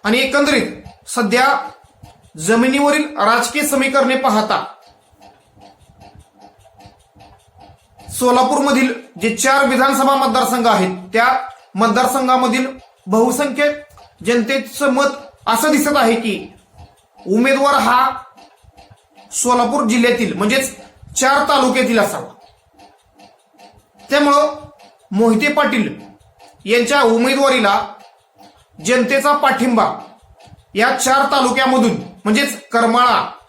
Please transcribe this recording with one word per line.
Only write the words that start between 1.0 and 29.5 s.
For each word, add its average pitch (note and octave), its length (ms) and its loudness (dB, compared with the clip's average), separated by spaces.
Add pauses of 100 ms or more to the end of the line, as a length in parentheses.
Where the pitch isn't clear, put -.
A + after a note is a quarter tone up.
सध्या A#3+ 380 0 (920)
जमिनीवरील C4+ 680 0 (120)
राजकीय A#3+ 460 0
समीकरणे C4+ 540 0
पाहता G#3+ 480 0 (3500)
सोलापूरमधील C4 800 0 (280)
जे A3 160 -2
चार C4+ 300 2
विधानसभा C4+ 480 0
मतदारसंघ B3 520 0
आहेत F#3 300 0 (160)
त्या B3 260 2 (360)
मतदारसंघामधील B3+ 920 0 (400)
बहुसंख्य B3+ 640 0 (560)
जनतेचं B3 640 -2
मत C#4 260 0 (300)
असं C4 240 0
दिसत D4 260 2
आहे A#3 180 2
की A3+ 200 -4 (920)
उमेदवार C4+ 480 2
हा B3+ 360 2 (1200)
सोलापूर A#3+ 520 0
जिल्ह्यातील A#3 480 0
म्हणजेच G#3+ 440 -2 (400)
चार C#4 320 2
तालुक्यातील B3+ 500 2
असावा. E3 300 -4 (1800)
त्यामुळं D4 440 2 (560)
मोहिते A3+ 420 2
पाटील B3 360 0 (760)
यांच्या A#3+ 380 2
उमेदवारीला A#3+ 840 2 (920)
जनतेचा B3+ 540 0
पाठिंबा B3+ 600 0 (840)